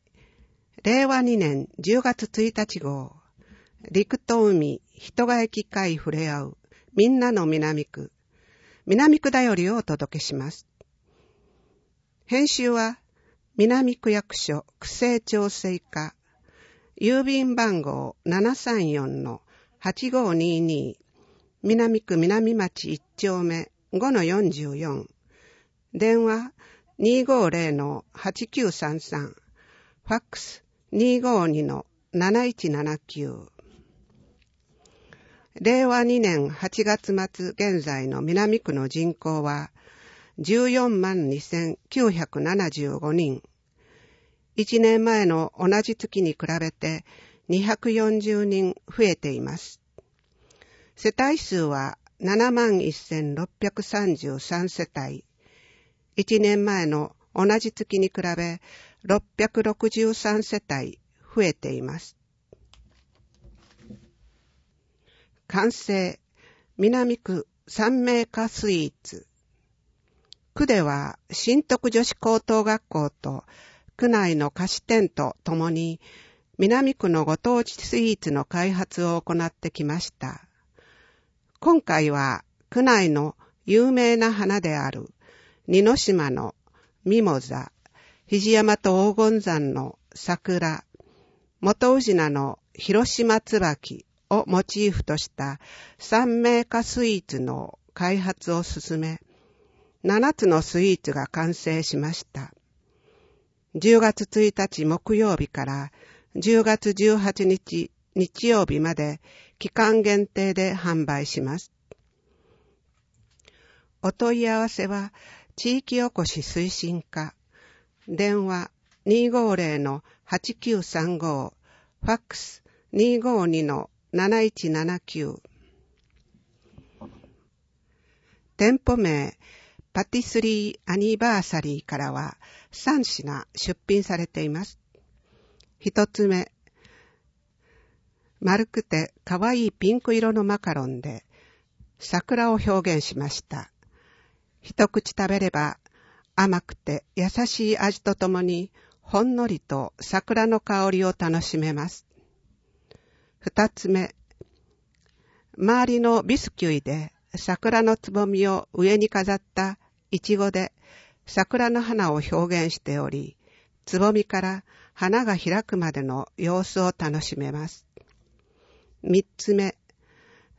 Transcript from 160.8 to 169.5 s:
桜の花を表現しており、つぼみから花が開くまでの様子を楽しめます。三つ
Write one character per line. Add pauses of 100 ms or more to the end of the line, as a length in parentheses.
桜
の
花
を
表
現
し
て
お
り、 (480)
つ
ぼ
み
か
ら (300)
花
が
開
く
ま
で
の (100)
様
子
を
楽
し
め
ま
す。 (1200)
三 (100)
つ